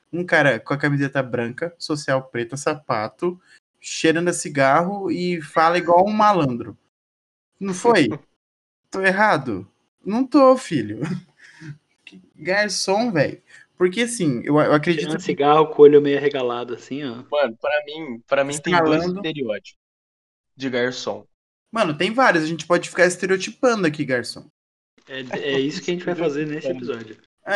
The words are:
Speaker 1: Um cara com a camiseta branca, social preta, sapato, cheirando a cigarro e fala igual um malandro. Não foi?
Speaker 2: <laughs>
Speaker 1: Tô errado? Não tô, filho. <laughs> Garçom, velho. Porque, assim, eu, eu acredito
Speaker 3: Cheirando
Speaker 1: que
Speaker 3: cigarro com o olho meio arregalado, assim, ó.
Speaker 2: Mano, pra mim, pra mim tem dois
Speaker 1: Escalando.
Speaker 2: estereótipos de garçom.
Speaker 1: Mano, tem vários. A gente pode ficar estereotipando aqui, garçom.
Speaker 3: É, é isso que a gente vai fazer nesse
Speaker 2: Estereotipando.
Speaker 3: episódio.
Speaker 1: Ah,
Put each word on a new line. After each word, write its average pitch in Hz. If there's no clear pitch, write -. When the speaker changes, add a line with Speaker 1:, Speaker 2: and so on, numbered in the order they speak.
Speaker 1:
Um 175
cara 143
com -
a -
camiseta 139
branca, 120
social 147
preta, 120
sapato, 147
cheirando 165
a 175
cigarro 170
e 175
fala 165
igual 170
um 214
malandro. 165
Não 196
foi? 185
Speaker 2:
<laughs> -
Speaker 1:
Tô 190
errado? 170
Não 233
tô, 262
filho. 110
<laughs> -
Garçom, 202
velho. 143
Porque, 180
assim, 185
eu, 147
eu 139
acredito 151
Speaker 3:
Cheirando 156
Speaker 1:
que -
Speaker 3:
cigarro 147
com -
o -
olho 147
meio 143
arregalado, 123
assim, 131
ó. 117
Speaker 2:
Mano, 135
pra 147
mim, 147
pra 139
mim 143
tem 175
dois 156
Speaker 1:
Escalando. 180
Speaker 2:
estereótipos 127
de 131
garçom. 120
Speaker 1:
Mano, 185
tem 185
vários. 214
A -
gente 160
pode 175
ficar 175
estereotipando 190
aqui, 151
garçom. 123
Speaker 3:
É, 135
é 139
isso 156
que -
a 175
gente 175
vai 175
fazer 156
nesse 151
Speaker 2:
Estereotipando. 123
Speaker 3:
episódio. 110
Speaker 1:
Ah, -